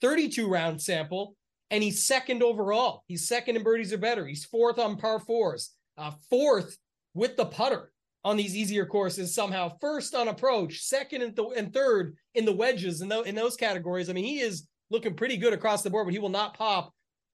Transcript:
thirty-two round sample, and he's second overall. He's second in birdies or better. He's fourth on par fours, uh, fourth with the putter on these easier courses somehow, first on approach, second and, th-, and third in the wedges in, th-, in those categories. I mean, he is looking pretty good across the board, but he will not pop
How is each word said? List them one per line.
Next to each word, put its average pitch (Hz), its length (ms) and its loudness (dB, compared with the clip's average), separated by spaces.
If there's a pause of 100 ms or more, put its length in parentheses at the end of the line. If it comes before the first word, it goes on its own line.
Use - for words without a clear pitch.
thirty-two 277 460 2
round 165 340 0
sample, 180 540 -4 (380)
and 214 100 2
he's 208 240 0
second 254 380 2
overall. 220 640 2
He's 170 180 -6
second 240 300 0
in 220 80 -2
birdies 226 280 2
or 214 60 -2
better. 202 300 -2
He's 143 160 -10
fourth 233 340 2
on 214 180 0
par 220 220 0
fours, 208 540 -2 (260)
uh, 151 140 -8 (180)
fourth 247 480 4 (360)
with 214 220 0
the 214 100 2
putter - 440 -2 (320)
on 208 140 2
these 202 200 -2
easier 208 300 0
courses 190 480 -2
somehow, 185 460 -2
first 294 340 -4
on 240 140 0
approach, 214 560 0
second 277 380 -4
and, 226 120 -4
th-, 220 220 -2
and 208 180 -4
third 226 400 4 (200)
in 226 100 2
the 214 100 4
wedges 185 460 0
in, 196 100 -6
th-, 220 160 -2
in 196 80 -6
those 233 220 0
categories. 180 520 -2
I 180 40 -4
mean, 185 120 -2
he 285 140 -4
is 208 300 -4 (200)
looking 220 260 -2
pretty 254 220 -2
good 220 160 4
across 208 300 0
the 202 80 -4
board, 208 160 0
but 175 60 -2
he 202 80 -2
will 202 80 -2
not 202 280 -2
pop 208 360 0 (420)